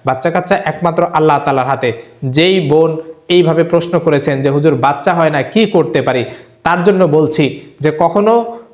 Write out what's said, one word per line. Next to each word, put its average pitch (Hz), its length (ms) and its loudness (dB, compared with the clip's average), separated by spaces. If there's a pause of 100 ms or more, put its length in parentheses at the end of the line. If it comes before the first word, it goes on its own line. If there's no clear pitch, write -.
বাচ্চা 131 240 -2
কাচ্চা 180 340 -2
একমাত্র 170 480 -2
আল্লাহ 156 260 2
তাআলার 135 280 -2
হাতে। 131 260 -2 (320)
যেই 165 360 2
বোন 156 360 2 (320)
এইভাবে 170 360 2
প্রশ্ন 170 340 0
করেছেন 147 440 0
যে, 139 80 0
"হুজুর, 147 240 2
বাচ্চা 143 400 -2
হয় 165 160 2
না, 143 120 -2
কি 214 240 0
করতে 160 360 0
পারি?" 127 220 -2 (380)
তার 175 220 0
জন্য 185 200 4
বলছি 156 560 0 (200)
যে 151 180 0
কখনো 208 600 0 (160)